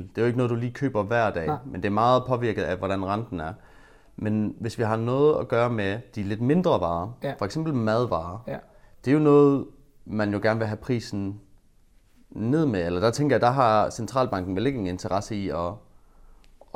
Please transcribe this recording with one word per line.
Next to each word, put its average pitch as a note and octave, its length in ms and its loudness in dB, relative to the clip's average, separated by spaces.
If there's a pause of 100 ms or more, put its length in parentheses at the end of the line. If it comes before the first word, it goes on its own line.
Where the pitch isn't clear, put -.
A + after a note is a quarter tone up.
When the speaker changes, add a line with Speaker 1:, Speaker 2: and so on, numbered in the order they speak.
Speaker 1:
Det - 80 -10
er A2 40 0
jo A#2 40 4
ikke B2 120 0
noget, B2 120 0
du A#2+ 60 0
lige A#2+ 160 -4
køber B2 320 -2
hver A2+ 280 0
dag, E2 160 -4
Speaker 2:
Nej. G2 180 -2
Speaker 1:
men F#2 180 -8
det - 60 0
er G2 40 0
meget A#2+ 340 4
påvirket A#2 360 0
af, E2 140 -2
hvordan F#2+ 280 -2
renten G2+ 340 -4
er. D#2+ 140 -6 (600)
Men G#2+ 440 -2
hvis - 180 -6
vi B2 60 -2
har A2 140 0
noget C3+ 420 2
at - 80 -4
gøre A#2+ 220 2
med G#2+ 300 -2 (160)
de G#2 80 -6
lidt G#2+ 180 -4
mindre D#3+ 300 4 (100)
varer, E2+ 420 -2
Speaker 2:
Ja. C#3 140 -6
Speaker 1:
for - 80 -4
eksempel D#3+ 280 -4
madvarer, G#2+ 760 -2
Speaker 2:
Ja. - 100 -8 (480)
Speaker 1:
det B2 60 0
er C#3+ 40 6
jo D3+ 80 4
noget, C#3+ 420 6 (400)
man G#2 280 -2
jo G2+ 100 -2
gerne A2 160 2
vil A2 80 -2
have G#2+ 100 -4
prisen G#2 640 -6 (880)
ned C3+ 360 0
med. G2 200 0
Eller F2 140 -2
der A2 120 4
tænker C3+ 240 2
jeg, G2+ 60 2
der A#2+ 100 6
har A2+ 380 4
centralbanken G2+ 640 -2
vel G#2 120 0
ikke C#3 120 -2
en F#2+ 80 -2
interesse F#2 480 -4
i G2 140 -6
at, E2+ 220 -4 (1040)